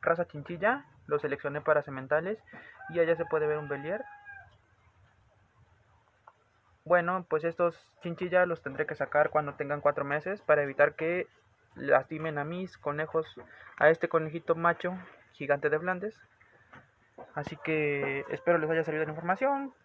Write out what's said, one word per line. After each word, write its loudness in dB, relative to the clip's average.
raza 2
chinchilla. -4
Los -2
seleccioné -4
para 4
sementales -4
y 0
allá 4
se -2
puede 0
ver 0
un -6
Belier. -6
Bueno, 2
pues 0
estos -2
chinchillas 2
los -4
tendré -4
que -6
sacar 2
cuando 0
tengan -4
cuatro 2
meses -4
para 4
evitar 2
que -2
lastimen 0
a -2
mis -8
conejos, -4
a 8
este 4
conejito 0
macho 0
gigante 0
de 2
Flandes. -6
Así -8
que 0
espero 2
les 0
haya 2
servido -2
la -8
información -2